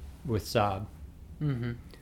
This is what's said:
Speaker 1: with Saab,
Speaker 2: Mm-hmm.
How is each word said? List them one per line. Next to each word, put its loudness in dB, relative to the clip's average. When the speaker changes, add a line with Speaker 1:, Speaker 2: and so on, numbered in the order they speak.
Speaker 1:
with 2
Saab, 4
Speaker 2:
Mm-hmm. 0